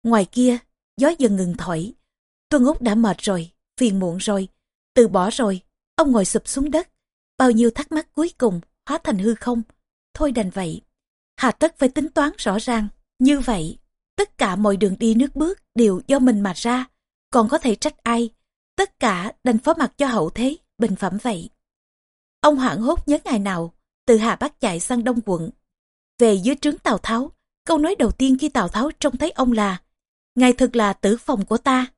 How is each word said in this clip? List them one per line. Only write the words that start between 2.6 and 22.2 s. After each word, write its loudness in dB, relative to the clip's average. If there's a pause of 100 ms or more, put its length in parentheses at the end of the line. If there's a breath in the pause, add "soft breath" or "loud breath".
Úc 0
đã 0
mệt 2
rồi, -4 (260)
phiền 0
muộn -4
rồi, -4 (460)
từ 6
bỏ 0
rồi. -2 (340)
Ông 2
ngồi 4
sụp -4
xuống -4
đất. -2 (480)
Bao 4
nhiêu 4
thắc -8
mắc -6
cuối -4
cùng -2 (240)
hóa -6
thành -2
hư 0
không. -4 (520)
Thôi -2
đành -4
vậy. -8 (540)
Hà 0
tất -2
phải 2
tính -4
toán 0
rõ -4
ràng. -4 (320)
Như 4
vậy, -4 (380)
tất -4
cả 0
mọi 2
đường 0
đi 2
nước 0
bước -2 (160)
đều 2
do 2
mình 2
mà -2
ra. -4 (440)
Còn 2
có 0
thể 0
trách -6
ai? -2 (460)
Tất -4
cả -2 (120)
đành 2
phó 0
mặc -2
cho 0
hậu -2
thế, -4 (200)
bình -2
phẩm -6
vậy. -6 (920)